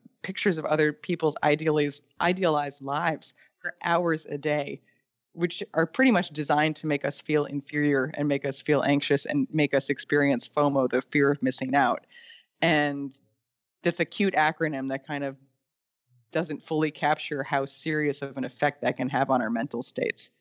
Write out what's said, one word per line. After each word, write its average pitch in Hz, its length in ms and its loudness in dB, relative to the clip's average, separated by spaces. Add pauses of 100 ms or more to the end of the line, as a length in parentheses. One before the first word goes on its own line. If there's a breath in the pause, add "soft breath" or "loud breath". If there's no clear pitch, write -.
(200)
pictures 190 380 -2
of 151 80 -4
other 151 260 2
people's 160 500 -2
idealized, 151 600 2 (180)
idealized 160 640 0
lives 147 500 -2 (280 soft breath)
for - 220 -10
hours 170 440 0
a 147 100 -6
day, 143 460 -4 (500)
which 170 300 -4 (100)
are 165 140 2
pretty 262 240 4
much 175 200 2
designed 151 460 0
to - 100 -8
make 147 200 0
us - 160 -6
feel 147 240 0
inferior 143 680 0
and 147 140 -2
make 143 160 0
us 135 160 -4
feel 143 220 2
anxious - 420 2
and 139 260 0
make 143 220 0
us 139 160 2
experience 139 580 0
fomo, 143 420 2
the 127 120 0
fear 143 300 2
of 139 120 -2
missing 131 320 -2
out. 127 320 2 (540 loud breath)
And 143 580 0 (640)
that's 175 180 0
a 170 60 0
cute 202 260 0
acronym 151 560 0
that 135 180 -6
kind 143 180 -6
of 135 120 -6 (960)
doesn't 156 300 -4
fully 156 280 0
capture 151 520 -2
how 139 240 -2
serious 151 560 -4
of 135 160 -8
an 127 60 -4
effect 139 360 -2
that - 160 0
can 127 140 -4
have 131 180 2
on 127 140 2
our 110 80 -2
mental 117 320 -4
states. - 480 -6 (100)